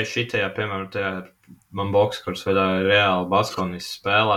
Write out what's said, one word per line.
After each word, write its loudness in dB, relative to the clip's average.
šitajā, -4
piemēram, -6
tajā -4
man -4
boks, 2
kurš -8
vaļā 2
ir 2
reāli 2
Baskonijas -2
spēlē, 0